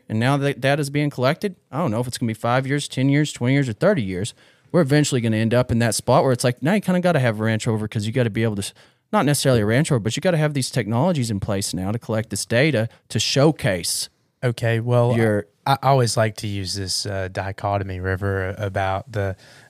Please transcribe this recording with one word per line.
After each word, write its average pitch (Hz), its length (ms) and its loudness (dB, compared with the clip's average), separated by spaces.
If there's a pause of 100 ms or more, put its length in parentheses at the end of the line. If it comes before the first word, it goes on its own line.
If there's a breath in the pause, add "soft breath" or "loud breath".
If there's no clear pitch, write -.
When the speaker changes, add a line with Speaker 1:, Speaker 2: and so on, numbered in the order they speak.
Speaker 1:
and 110 100 -2
now 131 200 2
that 139 240 -2
that 143 180 2
is 135 100 -4
being 147 180 0
collected, 139 460 -2 (160)
I 127 80 -6
don't 156 140 -2
know 110 80 0
if 123 80 -4
it's 120 100 -10
gonna 120 120 -2
be 113 40 -4
five 123 320 0
years, 143 220 -4
ten 131 200 0
years, 143 240 2
twenty 123 220 0
years, 139 140 2
or 113 40 -4
thirty 170 300 0
years. 92 320 -6 (380 soft breath)
We're 165 80 4
eventually 143 400 2
gonna 110 160 0
end 110 180 2
up 123 160 2
in 117 80 2
that 117 160 2
spot 135 300 2
where 135 80 2
it's 117 100 0
like, 123 180 0
now 156 120 0
you 214 80 2
kinda 180 200 0
gotta 175 200 2
have 117 180 0
a 107 60 -2
Ranch 110 240 0
Rover 107 180 0
'cause 104 180 -4
you 110 80 -2
gotta 120 180 0
be 107 120 -2
able 113 140 0
to 98 60 -4
s-, - 120 -10 (380 soft breath)
not 208 120 2
necessarily 135 360 2
a 104 60 2
Ranch 127 260 2
Rover, 127 80 2
but 104 160 -2
you - 40 -6
gotta 175 160 2
have 151 180 0
these 135 140 -2
technologies 120 600 0
in 101 80 -2
place 98 340 -4
now 92 200 -4
to 120 80 -6
collect 110 300 -4
this - 140 -6
data 117 440 2 (220 soft breath)
to 127 100 -2
showcase 135 880 0 (340)
Speaker 2:
Okay, 117 380 0
well, 120 360 2
Speaker 1:
your 110 300 2 (200)
Speaker 2:
I, 139 160 2
I 131 60 2
always 127 280 4
like 110 220 2
to - 80 -8
use 98 280 -6
this, 95 320 -4
uh, 95 220 -4
dichotomy, 98 720 -4
River, 95 580 -2
about 98 520 -4
the, 98 260 -4 (340 loud breath)